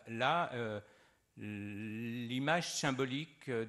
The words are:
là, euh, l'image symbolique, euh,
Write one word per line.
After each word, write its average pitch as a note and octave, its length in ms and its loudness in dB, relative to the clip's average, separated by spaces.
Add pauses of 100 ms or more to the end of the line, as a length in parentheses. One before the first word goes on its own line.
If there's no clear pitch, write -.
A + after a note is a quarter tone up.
là, C3+ 460 2
euh, A2 260 -2 (580)
l'image A#2 1400 -2
symbolique, C3+ 720 0
euh, A2+ 200 2